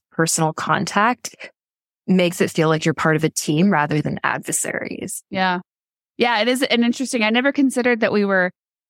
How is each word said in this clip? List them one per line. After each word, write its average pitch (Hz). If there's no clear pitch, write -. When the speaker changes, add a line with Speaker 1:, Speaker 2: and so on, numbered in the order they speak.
Speaker 1:
personal 160
contact -
makes 180
it -
feel 156
like 160
you're 156
part 156
of 156
a 151
team 170
rather 151
than 139
adversaries. -
Speaker 2:
Yeah. 185
Yeah, 226
it 226
is 254
an 233
interesting, 240
I 214
never 254
considered 247
that 220
we 208
were 185